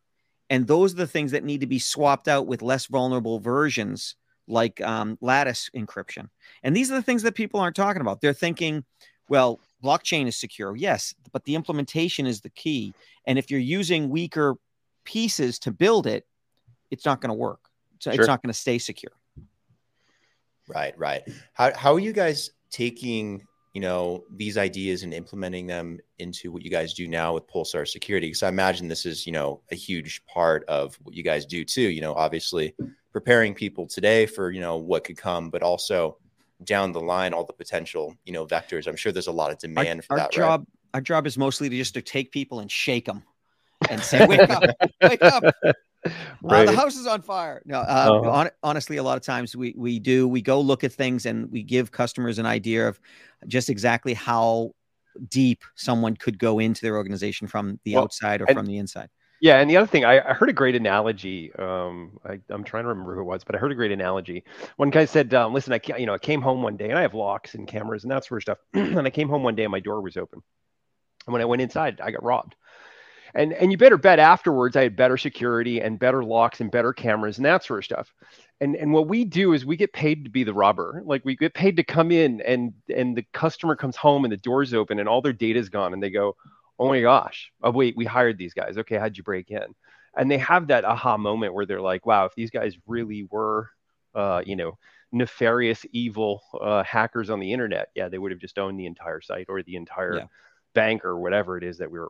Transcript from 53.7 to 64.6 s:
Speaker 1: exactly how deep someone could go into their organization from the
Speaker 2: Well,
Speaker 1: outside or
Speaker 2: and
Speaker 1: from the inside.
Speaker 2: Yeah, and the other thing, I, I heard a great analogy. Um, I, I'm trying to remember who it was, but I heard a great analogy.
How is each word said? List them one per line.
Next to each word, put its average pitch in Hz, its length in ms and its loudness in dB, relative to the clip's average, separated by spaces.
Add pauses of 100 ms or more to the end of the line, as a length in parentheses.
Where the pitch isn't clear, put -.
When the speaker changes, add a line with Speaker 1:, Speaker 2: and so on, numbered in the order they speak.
Speaker 1:
exactly 117 440 0
how 117 580 0 (560)
deep 127 360 2 (100)
someone 113 420 -2
could 104 220 -4
go 113 200 2
into 110 240 0
their 107 140 -2
organization 101 520 -6
from 101 360 -6
the 104 100 -2
Speaker 2:
Well, - 100 0
Speaker 1:
outside 104 380 -4
or 104 60 -6
Speaker 2:
and 135 80 6
Speaker 1:
from 107 100 -4
the 101 120 -6
inside. - 300 -12 (340)
Speaker 2:
Yeah, 151 180 10
and 143 100 4
the 175 80 8
other 214 80 6
thing, 143 180 4
I, 131 160 10
I 131 140 0
heard 269 160 2
a - 40 2
great 131 200 2
analogy. 98 800 -2
Um, 92 720 -8
I, 98 140 -10 (100)
I'm 101 120 -8
trying 113 220 -8
to 120 40 -6
remember 92 260 -6
who 95 80 -6
it - 20 -8
was, 92 180 -6
but - 120 -6
I 92 40 -2
heard 139 140 -2
a - 20 -10
great 117 180 -2
analogy. 92 520 -4 (320)